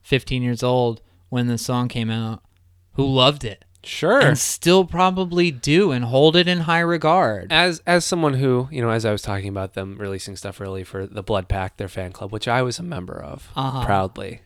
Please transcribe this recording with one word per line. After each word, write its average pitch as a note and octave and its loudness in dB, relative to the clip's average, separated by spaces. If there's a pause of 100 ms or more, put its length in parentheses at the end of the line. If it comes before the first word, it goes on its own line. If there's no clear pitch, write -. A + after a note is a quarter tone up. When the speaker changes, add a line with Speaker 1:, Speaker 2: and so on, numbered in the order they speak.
Speaker 1:
fifteen C3 -2
years B2 -4
old B2 0 (280)
when B2 -2
the A#2+ -2
song B2 -2
came A#2 -4
out A2+ -6 (520)
who C3+ 0
loved C3+ 2
it. G#2 -10 (200)
Speaker 2:
Sure. G3+ 2
Speaker 1:
And D#3 4
still F3+ 2
probably F3 0
do D3+ 2
and B2 0
hold C#3+ 6
it F3 4
in F3 2
high E3 2
regard. D#3+ 2
Speaker 2:
As, E3+ 2
as F3 2
someone D#3 0
who, B2+ 2
you C#3+ -4
know, A#2 0
as A2+ 0
I A2 2
was G#2 -2
talking G2 -4
about F#2+ -6
them G2 -10
releasing G2 -10
stuff - -12
early F#2+ -8
for G2 -8
the G2+ -10
Blood F#2+ -2
Pact, F#2+ -4
their G2 -8
fan F#2 -10
club, G2+ -12
which G#2+ -8
I A#2+ 2
was B2 -4
a E3+ -10
member D#3+ -10
of, - -16
Speaker 1:
Uh-huh. C3 -4
Speaker 2:
proudly. F#2+ -2